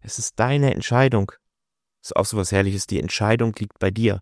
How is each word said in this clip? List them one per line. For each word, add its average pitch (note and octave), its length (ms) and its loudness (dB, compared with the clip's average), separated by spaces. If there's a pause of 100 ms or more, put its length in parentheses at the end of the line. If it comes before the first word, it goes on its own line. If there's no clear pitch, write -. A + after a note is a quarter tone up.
Es - 180 -12
ist - 200 -8
deine C3+ 340 2
Entscheidung. A#2+ 600 2 (680)
Ist - 120 -12
auch G2 120 2
sowas G2+ 260 -2
Herrliches. G2 340 0
Die F#2+ 140 -2
Entscheidung A2 580 0
liegt - 220 -8
bei G2 100 2
dir. G#2 320 0